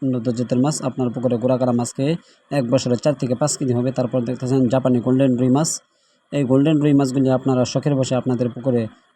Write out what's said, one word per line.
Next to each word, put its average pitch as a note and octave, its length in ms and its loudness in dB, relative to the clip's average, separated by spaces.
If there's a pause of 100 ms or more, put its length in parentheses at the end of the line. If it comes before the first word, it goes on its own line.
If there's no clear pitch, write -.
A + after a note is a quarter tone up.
উন্নত B2+ 280 -2
জাতের A#2+ 300 -2
মাছ। C#3+ 220 -2
আপনার B2+ 280 -4
পুকুরে B2 280 -2
গোড়াকারা B2 340 0
মাছ A#2+ 220 -2
খেয়ে C#3+ 220 -2 (360)
এক B2+ 200 -2
বছরে B2+ 260 2
চার D3 160 0
থেকে B2+ 220 -4
পাঁচ D3 220 -2
কেজি B2+ 160 0
হবে। B2 180 0
তারপর B2+ 300 -2
দেখতেছেন B2+ 460 0
জাপানি B2+ 320 2
গোল্ডেন B2+ 380 2
রুই B2+ 120 2
মাছ। D3+ 200 2 (640)
এই C#3+ 120 -2
গোল্ডেন C#3 360 4
রুই D3 140 4
মাছগুলি C3+ 360 2
আপনারা B2+ 360 2
শখের C#3+ 300 -2
বশে C3 200 0
আপনাদের B2 340 -2
পুকুরে A#2+ 380 -2 (280)